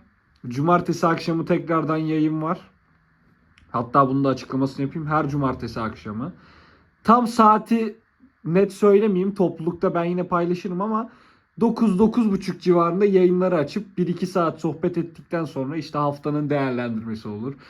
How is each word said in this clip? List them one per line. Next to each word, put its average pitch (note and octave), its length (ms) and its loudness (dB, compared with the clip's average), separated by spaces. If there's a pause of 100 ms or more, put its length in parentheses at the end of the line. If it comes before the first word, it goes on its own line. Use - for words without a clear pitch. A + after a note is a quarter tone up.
(480)
Cumartesi E3+ 580 0
akşamı E3 400 0
tekrardan D#3 500 0
yayın D#3 460 0
var. F3 180 -4 (1080)
Hatta B2+ 380 2
bunun C3+ 160 0
da C3+ 40 4
açıklamasını C3+ 580 -2
yapayım. D3+ 220 -8
Her D3+ 200 0
cumartesi B2+ 520 -4
akşamı. A2 520 -8 (720)
Tam A#3+ 220 4
saati G#3+ 720 2 (480)
net G3 280 2
söylemeyeyim. G3+ 640 4
Toplulukta F3 600 -2
ben E3+ 100 0
yine F3+ 240 -2
paylaşırım F3 520 -2
ama A3 300 -4 (500)
dokuz, A3 380 2
dokuz A3 340 4
buçuk - 280 -4
civarında F3 440 4
yayınları F3+ 520 4
açıp D#3 420 -4
bir F3+ 80 0
iki F3+ 200 -4
saat E3 340 -2
sohbet F3 380 -2
ettikten E3 460 -6
sonra C#3+ 320 -6
işte D3 220 -6
haftanın D3 520 -2
değerlendirmesi A#2+ 800 -4
olur. A2+ 260 -8 (160)